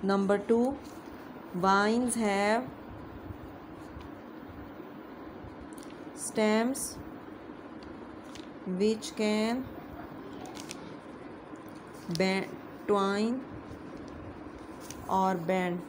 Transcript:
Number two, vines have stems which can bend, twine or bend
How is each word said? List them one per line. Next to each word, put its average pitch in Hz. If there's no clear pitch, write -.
Number 196
two, 247
vines 220
have 208
stems 226
which 220
can 220
bend, 190
twine 208
or 190
bend 180